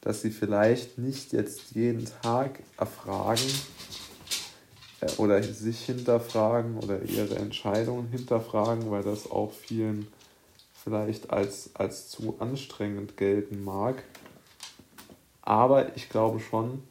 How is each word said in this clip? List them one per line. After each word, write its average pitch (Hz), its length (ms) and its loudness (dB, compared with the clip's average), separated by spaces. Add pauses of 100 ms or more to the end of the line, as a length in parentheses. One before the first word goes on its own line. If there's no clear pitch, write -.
dass 107 200 -2
sie 110 100 0
vielleicht 107 640 4
nicht 131 340 -4
jetzt - 420 -2
jeden 113 320 2 (160)
Tag 131 380 0 (180)
erfragen, 101 720 -2 (1500)
äh, - 160 -2
oder 104 240 6
sich 113 440 -4
hinterfragen 117 920 2
oder 101 260 -2
ihre 101 320 0
Entscheidungen 117 760 -2
hinterfragen, 113 840 0
weil 101 120 0
das 104 260 -2
auch 107 220 0
vielen 107 560 -2 (760)
vielleicht 107 480 -4
als, - 440 -2
als - 340 -4
zu - 300 -6
anstrengend 104 800 -6
gelten 101 460 2
mag. 101 400 -2 (1400)
Aber 127 540 6
ich - 140 -14
glaube 113 300 2
schon 117 500 -4